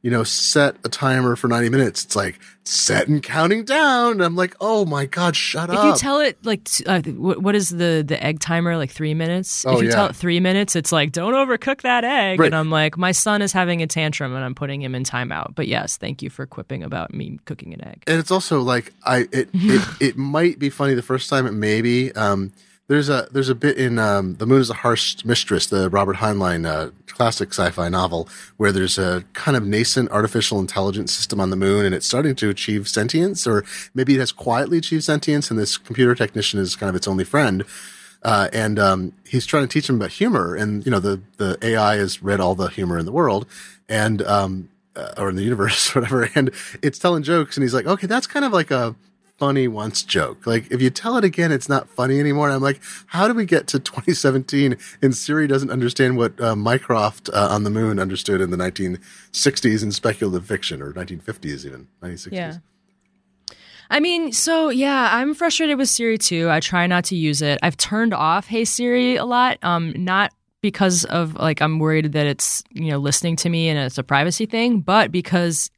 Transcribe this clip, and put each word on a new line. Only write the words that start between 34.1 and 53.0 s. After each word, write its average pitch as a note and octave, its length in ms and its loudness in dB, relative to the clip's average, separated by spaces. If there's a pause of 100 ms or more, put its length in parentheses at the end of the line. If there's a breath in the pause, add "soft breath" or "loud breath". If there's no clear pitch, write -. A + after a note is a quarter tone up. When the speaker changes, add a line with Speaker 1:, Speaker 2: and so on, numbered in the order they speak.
Speaker 1:
it C3 40 2
has B2+ 120 -2
quietly C3 460 0
achieved D#3+ 280 -2
sentience, D3 440 0
and A2 100 0
this - 180 -2
computer A#2+ 360 2
technician G#2+ 460 -2
is F#2 160 -2
kind G2 160 -4
of F2+ 40 -2
its F2+ 120 -2
only F#2+ 160 0
friend. G#2 400 0 (580 loud breath)
Uh, G2+ 320 2
and, G#2+ 240 0
um, F#2+ 360 2 (140)
he's - 200 -2
trying D3 180 2
to - 80 -6
teach D#3 160 0
him C3 60 4
about G2+ 160 -2
humor, C3 440 0
and, G#2 300 -2
you C3 60 0
know, G#2 80 4
the, G2 220 0 (160)
the F#2+ 260 -2
A A2+ 140 2
I G#2+ 180 4
has G2 260 -2
read G2 200 0
all F#2 120 2
the F2+ 140 -2
humor F2 320 -2
in E2 60 -2
the F#2 80 -8
world, B2 340 0 (400 loud breath)
and, G#2+ 360 0
um, F#2+ 460 0 (260)
uh, - 220 -12
or G2+ 120 -2
in F#2 80 -4
the G2 60 -2
universe, A2 520 0
<laughs> - 0 -
whatever, B2 400 0
and C3 160 2 (320 loud breath)
it's D3 160 -2
telling E3+ 240 0
jokes, D#3+ 340 0
and C#3 60 0
he's A#2+ 100 0
like, B2+ 140 0
Okay, F#3+ 180 0
that's A#3 220 -2
kind C#4+ 180 -2
of B3 80 0
like E3+ 180 0
a, A#2 240 0 (440)
funny C3+ 280 2
once G#2+ 360 -4
joke. D2+ 420 -2
Like, A#2 240 0
if B2+ 120 0
you C3 80 4
tell A#3 280 -4
it G#3+ 60 2
again, E3+ 280 2
it's C3+ 180 -2
not C#3 200 0
funny C3 300 0
anymore. D3 280 2
And C#3 80 2
I'm C3+ 60 0
like, C#3 200 0 (260 loud breath)